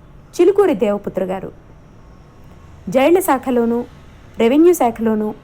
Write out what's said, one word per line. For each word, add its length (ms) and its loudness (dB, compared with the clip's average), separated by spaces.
చిలుకూరి 320 2
దేవపుత్ర 500 -4
గారు. 280 -8
జైళ్ల 300 2
శాఖలోనూ 680 -2
రెవెన్యూ 360 4
శాఖలోనూ 600 -2